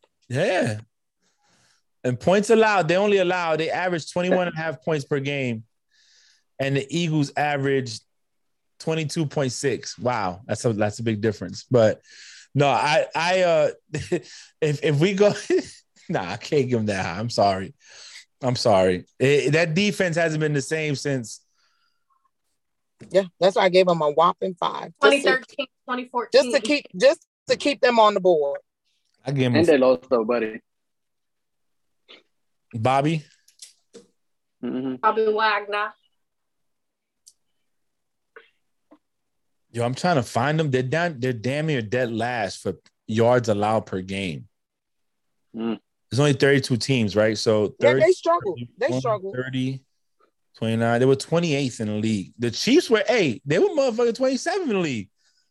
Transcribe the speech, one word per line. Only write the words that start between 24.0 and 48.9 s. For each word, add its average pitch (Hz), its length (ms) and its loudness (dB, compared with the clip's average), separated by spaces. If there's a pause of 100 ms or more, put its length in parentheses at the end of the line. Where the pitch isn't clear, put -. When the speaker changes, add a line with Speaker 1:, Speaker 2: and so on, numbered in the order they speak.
Speaker 2:
a 151 80 0
whopping 175 460 2
five. - 460 -6
Just - 0 -
to - 80 6
Speaker 3:
Twenty 285 120 4
thirteen, 262 460 -4 (180)
twenty 254 200 -6
fourteen. 240 380 0
Speaker 2:
just 247 120 0
to 254 60 0
keep, 277 240 -2 (100)
just 254 300 2 (240)
to 254 80 0
keep - 240 -2
them 240 180 4
on 208 140 6
the 196 80 0
board. 151 380 2 (640)
Speaker 1:
I 135 60 -4
give 131 160 2
'em 123 100 2
Speaker 4:
And 165 100 4
Speaker 1:
a 165 40 8
Speaker 4:
they 143 60 8
lost, 127 320 2
though, 117 140 2
buddy. 113 380 -4 (2000)
Speaker 1:
Bobby? 139 520 0 (1400)
Speaker 4:
Mm-hmm. 127 340 -6
Speaker 3:
Bobby 220 360 0
Wagner. 208 580 -4 (3750)
Speaker 1:
Yo, 117 120 -4
I'm 123 120 -2
trying 180 200 0
to 123 80 2
find 143 360 -2
them. 156 120 -2
They're 127 120 0
down, 156 360 -4
they're 123 140 -2
damn 131 340 -4
near 139 140 -2
dead 113 300 -4
last 113 500 -4
for 98 120 -4 (340)
yards 117 420 2
allowed 104 360 0
per 95 160 -8
game. 92 460 -8 (1080)
Speaker 4:
Mm. 113 240 -6 (300)
Speaker 1:
There's 117 100 -2
only 147 140 4
thirty-two 139 440 2
teams, 110 380 -2
right? 107 220 2
So 107 420 0
Speaker 2:
Yeah, - 140 4
they - 80 2
Speaker 1:
thirty, 349 120 6
Speaker 2:
struggle. 349 420 -2
They - 300 -8
Speaker 1:
thirty-one, 262 160 -2